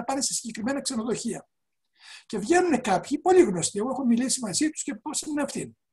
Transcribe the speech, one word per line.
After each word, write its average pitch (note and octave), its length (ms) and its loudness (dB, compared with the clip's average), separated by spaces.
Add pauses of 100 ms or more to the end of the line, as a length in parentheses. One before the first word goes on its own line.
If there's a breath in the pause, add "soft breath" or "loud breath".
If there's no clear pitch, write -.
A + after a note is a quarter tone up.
να A#3 40 -6
πάνε C#4 160 -2
σε - 140 -2
συγκεκριμένα A3+ 460 -4
ξενοδοχεία. A3 680 -4 (760 loud breath)
Και A3 120 -6
βγαίνουνε D#4+ 400 4
κάποιοι, A3+ 400 0
πολύ F#4 240 6
γνωστοί, G3 360 2
εγώ A#3 120 -2
έχω C4 140 -4
μιλήσει A#3+ 360 2
μαζί B3 300 0
τους - 120 -12
και C#4+ 120 -6
πώς C#4+ 260 -6
είναι D4 220 -4
αυτοί, E3+ 340 -8 (160)